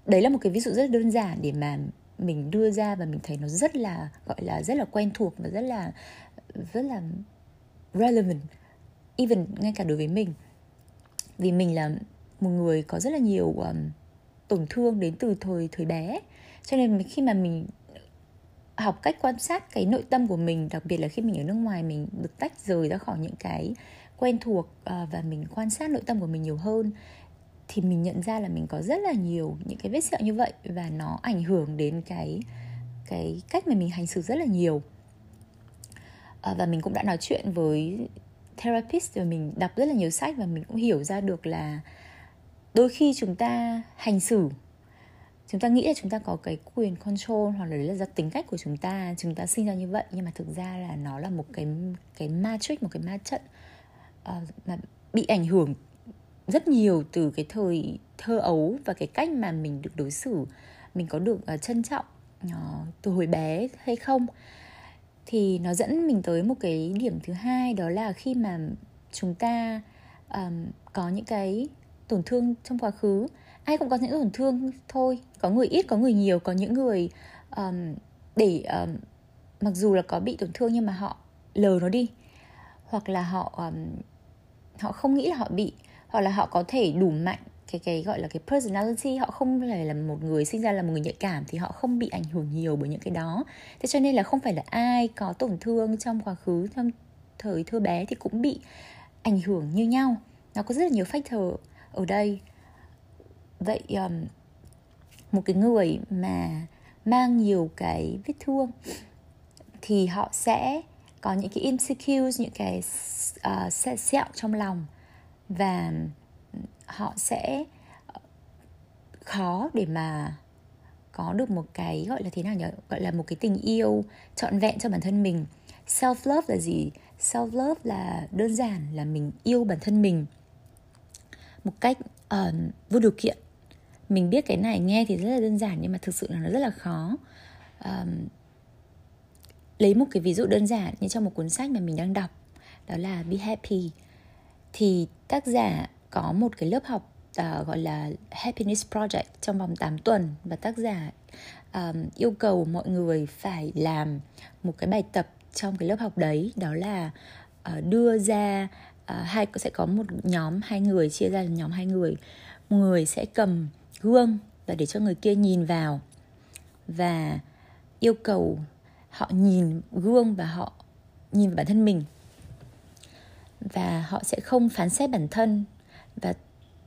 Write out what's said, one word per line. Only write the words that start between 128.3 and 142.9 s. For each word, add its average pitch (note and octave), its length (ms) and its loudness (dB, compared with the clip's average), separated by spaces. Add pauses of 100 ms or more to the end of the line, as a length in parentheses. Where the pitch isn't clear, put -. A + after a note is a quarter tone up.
đơn A3 240 2
giản G#3+ 260 0 (140)
là D3+ 100 -4
mình D3+ 280 -2 (100)
yêu A#3+ 220 4
bản F#3 160 0
thân G#3 220 4
mình E3+ 240 4 (1400)
một G3 160 -4
cách, B3+ 180 2 (300)
ờm, E3 420 0 (200)
vô A3+ 80 4
điều A3 180 8
kiện. - 220 0 (720)
Mình F#3 220 4
biết C#4+ 160 4
cái - 100 2
này G#3 220 0
nghe G3 300 4
thì F#3+ 80 0
rất F#3+ 140 0
là B3+ 100 2
đơn G#3+ 180 2
giản G3 220 0
nhưng F3 120 -2
mà F3+ 100 -4
thực F3+ 120 -4
sự - 160 -6
là E3+ 80 -4
nó D#3+ 120 -2
rất A3 80 0
là C4+ 120 0
khó. E3+ 460 -4 (640)
Ờm, F3+ 480 -6 (1500)
lấy G3+ 160 8
một B3+ 160 6
cái G3 100 0
ví E3+ 140 2
dụ F#3+ 120 2
đơn G#3 200 4
giản G3+ 340 0
như G3+ 80 -2
trong G#3+ 160 0
một F#3 100 -2
cuốn E3 160 -4
sách C4+ 200 -2
mà A#3 100 0
mình E3 160 -2
đang F3 160 -2
đọc, G3 180 -2 (580)
đó F3+ 80 -6